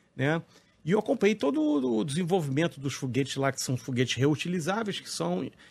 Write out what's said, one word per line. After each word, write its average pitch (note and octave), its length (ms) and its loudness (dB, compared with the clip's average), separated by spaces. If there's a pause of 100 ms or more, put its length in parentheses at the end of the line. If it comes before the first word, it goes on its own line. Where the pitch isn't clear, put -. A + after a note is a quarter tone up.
(140)
né? D#3 280 0 (420)
E D3+ 60 -2
eu G#3+ 80 4
acompanhei G#3+ 360 2
todo C4+ 280 0
o B3+ 420 2
desenvolvimento D#3+ 760 0
dos C3+ 140 -4
foguetes C3 440 -2
lá, C3+ 140 2
que - 120 -4
são C3 160 -2
foguetes B2 380 0
reutilizáveis, E3+ 840 0
que - 80 -16
são F3 420 -2 (200)